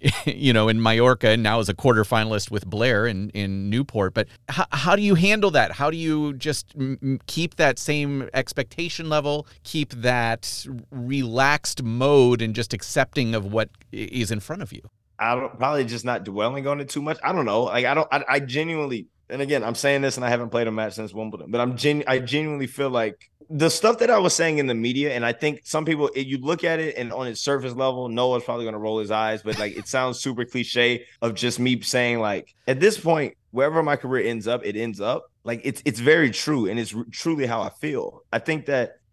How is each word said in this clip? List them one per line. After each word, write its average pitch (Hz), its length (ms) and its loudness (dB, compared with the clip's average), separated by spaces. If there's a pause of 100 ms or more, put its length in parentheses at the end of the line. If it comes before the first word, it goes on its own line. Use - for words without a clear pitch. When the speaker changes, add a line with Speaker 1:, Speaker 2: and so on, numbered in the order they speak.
(140)
Speaker 1:
<laughs> - 120 -6
you 143 260 2
know, 110 160 6
in 113 140 4
Mallorca, 117 480 6
and 113 140 4
now 110 160 2
is 104 100 0
a 101 60 0
quarterfinalist 110 720 2
with 104 160 -4
Blair 107 400 2
in, 104 240 -2
in 98 400 -4
Newport. 107 460 0
But 110 120 0 (220)
h-, 160 220 0
how 170 240 2
do 208 80 2
you 202 100 6
handle 202 380 4
that? 113 220 4
How 147 180 0
do 165 60 -6
you 151 360 0
just 139 420 -6
m-, 135 260 -4
m-, 135 260 -2
keep 165 300 -4
that 143 200 4
same 143 560 -2
expectation 160 760 -4
level, 147 360 0 (180)
keep 151 300 -2
that 117 720 -2 (240)
relaxed 131 920 0
mode 123 580 6
and 110 140 -2
just 120 180 -4
accepting 120 600 -2
of 101 100 -2
what 107 240 0 (240)
i-, 104 40 -10
is 107 340 -4
in 107 80 -2
front 165 240 -10
of 101 100 -14
you? - 80 -16 (380)
Speaker 2:
I 117 160 2
don't, 127 240 -6
probably 135 260 2
just 117 180 -6
not 117 200 -2
dwelling 113 420 -2
on 143 160 -2
it 135 80 -10
too 143 140 -6
much. 156 200 -6
I 151 80 0
don't 165 140 0
know. 110 200 2
Like, 117 200 0
I 135 80 2
don't, 151 180 2
I, 143 160 0
I 139 120 2
genuinely, 139 680 -4 (240)
and 135 120 -6
again, 139 220 0
I'm 113 120 -2
saying 139 260 2
this 135 160 0
and 127 80 -4
I 120 40 0
haven't 120 200 0
played 117 180 0
a 110 40 -2
match 107 220 -4
since 107 200 -10
Wimbledon, 104 380 -10
but 120 100 0
I'm 123 160 0
genu-, 147 300 2
I 131 100 2
genuinely 143 480 -2
feel 139 240 -4
like 113 400 -4 (220)
the 156 180 2
stuff 220 300 2
that 233 100 4
I 220 80 6
was 180 160 4
saying 160 240 2
in 143 80 2
the 127 80 0
media, 127 400 0
and 120 100 -2
I 120 80 2
think 147 320 -2
some 160 220 -2
people, 147 300 0
it, 135 100 -2
you 135 140 -4
look 160 240 -2
at 165 160 0
it 160 180 -4
and 120 160 -6
on 127 140 -6
its 113 120 -8
surface 131 340 -2
level, 127 360 -2
Noah's 123 340 0
probably 120 220 -4
gonna 107 140 -6
roll 110 180 -2
his 107 140 -4
eyes, 110 320 0
but, 107 160 -4
like, 107 180 -4
it 104 100 -12
sounds 127 320 -2
super 123 240 -6
cliche 120 600 0 (160)
of 117 140 -2
just 120 240 -2
me 123 220 2
saying, 120 380 0
like, 104 340 -4 (140)
at 131 120 0
this 214 200 4
point, 156 360 0 (160)
wherever 151 320 2
my 147 120 2
career 127 320 -2
ends 113 200 -4
up, 120 180 -2
it 104 100 -4
ends 110 240 -6
up. 110 280 -4 (160)
Like, 117 200 -6
it's, - 220 -6
it's 117 140 -2
very 147 320 6
true, 135 360 0
and 113 120 -2
it's 107 160 -6
r-, 120 160 -6
truly 156 340 -2
how 113 160 -2
I - 80 -4
feel. - 540 -8 (100)
I - 60 0
think 156 260 -4
that 131 300 -2 (180)